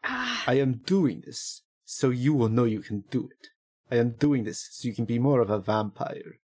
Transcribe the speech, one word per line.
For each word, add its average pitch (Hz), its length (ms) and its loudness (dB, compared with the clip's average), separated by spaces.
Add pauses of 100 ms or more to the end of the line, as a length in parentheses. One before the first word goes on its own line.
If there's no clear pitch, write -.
I 240 560 -2
am 131 260 0
doing 170 380 2
this - 380 -14 (220)
so - 260 -2
you 127 240 0
will 120 140 4
know 113 160 4
you 110 160 0
can 101 300 -8
do - 180 -2
it. - 200 -20 (420)
I 123 60 0
am 120 140 4
doing 135 340 2
this - 260 -8
so - 180 -8
you 113 60 -4
can 117 100 -2
be 117 140 -2
more 131 220 4
of 104 100 2
a 104 80 2
vampire. - 800 -2 (120)